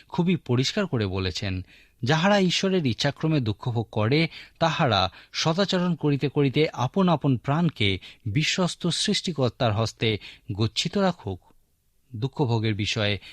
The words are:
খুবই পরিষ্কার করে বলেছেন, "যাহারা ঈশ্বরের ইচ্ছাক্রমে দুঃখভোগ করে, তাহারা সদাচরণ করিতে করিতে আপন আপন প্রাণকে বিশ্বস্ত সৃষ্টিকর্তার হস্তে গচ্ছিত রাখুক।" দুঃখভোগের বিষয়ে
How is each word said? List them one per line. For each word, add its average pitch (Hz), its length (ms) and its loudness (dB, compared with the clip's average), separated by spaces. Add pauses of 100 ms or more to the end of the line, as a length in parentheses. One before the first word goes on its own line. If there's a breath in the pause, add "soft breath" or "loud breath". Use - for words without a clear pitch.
খুবই 180 280 0
পরিষ্কার 139 500 0
করে 113 200 0
বলেছেন, 95 560 -4 (400 soft breath)
"যাহারা 160 360 2
ঈশ্বরের 185 480 0
ইচ্ছাক্রমে 147 540 0
দুঃখভোগ 113 520 -4
করে, 139 360 2 (300 loud breath)
তাহারা 135 520 2 (220 loud breath)
সদাচরণ 180 600 0
করিতে 143 340 0
করিতে 143 440 2
আপন 180 360 0
আপন 147 280 2
প্রাণকে 135 640 0 (280 loud breath)
বিশ্বস্ত 156 600 -2
সৃষ্টিকর্তার 139 840 0
হস্তে 110 460 0 (340 loud breath)
গচ্ছিত 110 460 -2
রাখুক।" 170 420 -2 (760)
দুঃখভোগের 113 580 0
বিষয়ে 104 440 -2 (140 loud breath)